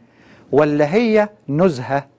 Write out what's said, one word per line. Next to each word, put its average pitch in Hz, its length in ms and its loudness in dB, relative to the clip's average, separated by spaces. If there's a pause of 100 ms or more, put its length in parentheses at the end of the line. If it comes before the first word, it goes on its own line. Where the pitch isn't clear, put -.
(520)
ولا 147 420 2
هي 214 360 2 (200)
نزهة 139 580 -2 (100)